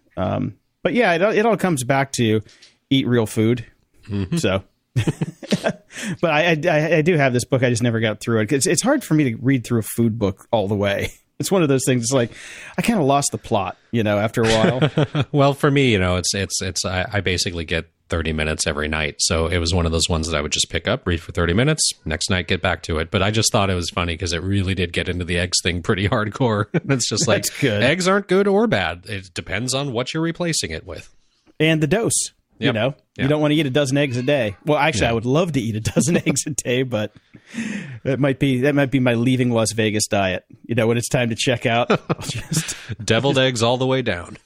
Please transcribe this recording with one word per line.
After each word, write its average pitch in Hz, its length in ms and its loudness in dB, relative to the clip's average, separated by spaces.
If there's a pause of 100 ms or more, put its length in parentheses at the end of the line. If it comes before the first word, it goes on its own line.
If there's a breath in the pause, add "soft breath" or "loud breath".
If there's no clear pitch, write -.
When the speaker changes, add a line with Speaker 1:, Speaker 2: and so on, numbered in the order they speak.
(180)
Speaker 1:
Um, 101 360 -2 (300)
but - 100 0
yeah, 220 200 4
it, 165 80 0 (180)
it 214 80 2
all 214 100 2
comes 160 260 0
back 135 340 0
to 110 240 2 (500 soft breath)
eat 135 160 2
real 120 180 2
food. 117 400 0 (420)
Speaker 2:
Mm-hmm. 101 300 -4
Speaker 1:
So, - 260 0 (320)
<laughs> - 0 - (1300 loud breath)
but 165 100 2
I, 160 340 2
I, 160 320 2
I 156 40 4
do 165 160 4
have 135 160 4
this 123 100 2
book. 127 180 0
I 123 80 4
just 117 140 0
never 113 160 2
got 110 220 -2
through 113 200 2
it. 107 120 0
It's, 139 140 2
it's 170 140 2
hard 262 220 2
for 160 120 0
me 143 160 4
to 113 100 -4
read 127 240 2
through 120 140 2
a 113 40 0
food 117 360 0
book 95 320 -2
all 107 160 2
the 107 80 0
way. 101 420 0
<laughs> - 40 -20 (180)
It's - 120 -2
one 190 100 4
of 151 80 2
those 135 160 2
things. 127 200 2
It's 117 60 -4
like, 120 200 2 (480 loud breath)
I - 20 0
kinda 208 220 2
lost 139 280 2
the - 60 -6
plot, 98 400 -2 (140)
you 117 120 0
know, 104 140 2
after 110 240 0
a 113 60 4
while. 131 800 2
Speaker 2:
<laughs> - 40 -20
Well, 139 220 4
for 151 160 0
me, 139 220 4
you 101 80 4
know, 90 160 2
it's, 90 180 -2
it's, 98 300 -4
it's, 92 200 -4
I, 92 300 -2
I 101 80 0
basically 85 420 -2
get 80 220 -2 (240)
thirty 80 240 -2
minutes 78 320 -2
every 76 220 -2
night. 78 320 -4
So 82 260 0
it 87 140 0
was 82 120 -2
one 87 140 2
of 82 60 0
those 82 180 0
ones 80 180 -2
that 80 80 -4
I 73 60 0
would 73 100 -4
just - 200 -2
pick 85 160 -4
up, 104 180 -2
read 85 160 -2
for - 120 -18
thirty 85 200 0
minutes, 143 380 0 (140)
next 78 260 -4
night, 90 160 -2
get 92 160 -2
back 87 200 0
to 82 140 -2
it. 82 140 -4
But 98 100 2
I 98 80 2
just 107 220 0
thought 98 180 2
it 95 60 0
was 87 160 -4
funny 85 260 -2
'cause 85 160 -4
it 85 80 -2
really 95 320 0
did 87 200 -4
get 87 160 -2
into 90 160 -4
the 85 120 -2
eggs 87 240 -2
thing 87 220 -2
pretty 101 260 0
<laughs> - 0 -
hardcore. 107 640 0
It's 135 340 0
just 107 200 -2
like, - 160 2
Speaker 1:
That's - 180 -6
good. 107 220 2
Speaker 2:
eggs 170 240 0
aren't 196 200 0
good 196 200 2
or 202 180 2
bad. 90 400 0
It 95 300 -10
depends 113 400 -6
on 139 180 -4
what 123 220 -4
you're 160 80 -2
replacing 165 480 -4
it 80 160 -10
with. - 260 -14 (460)
Speaker 1:
And 156 240 4
the 156 40 2
dose. 185 440 0 (280)
You 113 100 -4
Speaker 2:
Yep. 120 40 0
Speaker 1:
know, 117 220 -2 (200)
Speaker 2:
Yeah. - 100 -4
Speaker 1:
you 139 40 2
don't 151 100 2
wanna 151 140 2
eat 151 140 2
a - 20 -4
dozen 139 300 0
eggs 135 180 0
a 123 60 -4
day. 123 320 0 (100)
Well, 147 140 2
actually, 139 240 0
Speaker 2:
Yeah. 120 80 2
Speaker 1:
I - 20 0
would 117 140 -2
love 160 240 0
to 135 100 -2
eat 104 140 -4
a 110 40 -4
dozen 120 380 0
<laughs> - 100 -2
eggs 143 200 -2
a - 20 -6
day, 131 320 -2
but 107 320 -4 (920 loud breath)
that 131 160 -2
might 135 200 2
be, 131 220 2
that 139 120 2
might 143 160 2
be 135 100 2
my 127 140 4
leaving 123 380 2
Las 113 220 2
Vegas 107 340 0
diet. 95 360 0 (220)
You - 80 -4
know, 113 140 2
when 117 100 2
it's 117 100 -4
time 120 220 0
to 113 60 -4
check 120 320 0
out, 120 240 2
Speaker 2:
<laughs> - 180 0
Speaker 1:
I'll - 120 -4
just - 540 -6 (300 loud breath)
Speaker 2:
Deviled 123 320 2
eggs 131 240 2
all 120 160 2
the 127 80 0
way 131 160 0
down. 104 440 -6